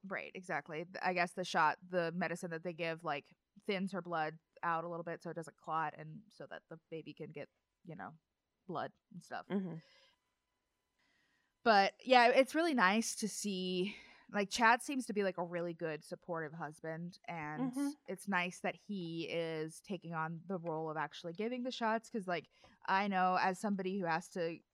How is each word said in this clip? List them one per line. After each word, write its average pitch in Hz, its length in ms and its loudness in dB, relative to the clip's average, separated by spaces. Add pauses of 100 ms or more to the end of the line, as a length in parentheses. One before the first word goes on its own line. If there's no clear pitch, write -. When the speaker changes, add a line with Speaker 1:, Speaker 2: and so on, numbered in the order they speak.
Speaker 1:
Right, 98 280 -8
exactly. 165 500 -6
Th-, 185 180 -10
I 185 100 2
guess 175 200 0
the 185 100 -4
shot, 160 340 2 (120)
the 170 240 0
medicine 170 380 -4
that 160 120 -8
they 180 100 -6
give, 165 300 -4
like, 147 220 -4 (420)
thins 190 240 0
her 185 100 -4
blood 160 360 -2 (260)
out 165 200 2
a 170 40 -6
little 170 160 -6
bit 170 200 -6
so 175 60 -8
it 160 60 -8
doesn't 165 220 -10
clot 160 400 -2
and 156 220 -14 (100)
so - 200 -16
that - 200 -10
the 160 100 -12 (120)
baby 151 220 -10
can 156 180 -12
get, 156 180 -12 (360)
you 165 100 -14
know, 95 160 -12 (560)
blood 135 240 -4 (220)
and 175 100 -14
stuff. 107 280 -10
Speaker 2:
Mm-hmm. 180 240 -2 (1900)
Speaker 1:
But, 208 300 8 (100)
yeah, 247 260 10
it's 254 260 6
really 320 180 4
nice 226 420 4
to 220 120 -4
see, 185 680 -2 (360)
like, 202 180 0
Chad 233 320 6
seems 269 260 -4
to 226 60 -4
be, 202 100 2
like, 190 140 0
a 170 60 -2
really 175 300 -4
good, 160 320 -6
supportive 165 480 -8
husband, 160 720 -8
and 170 460 -4
Speaker 2:
Mm-hmm. 277 160 0 (180)
Speaker 1:
it's 190 200 -8
nice 180 340 0
that 185 140 -2 (120)
he 165 420 -6
is 160 520 -4
taking 170 320 -8
on 160 340 -4
the 190 100 -4
role 160 320 -4
of 151 80 -4
actually 156 360 -6
giving 240 300 -4
the 254 80 -4
shots, 226 380 0
'cause, 196 180 -4
like, 170 200 -2 (400)
I 196 200 4
know 185 340 4
as 190 180 2
somebody 196 400 -2
who 185 60 -2
has 165 240 0
to 170 300 -4 (140)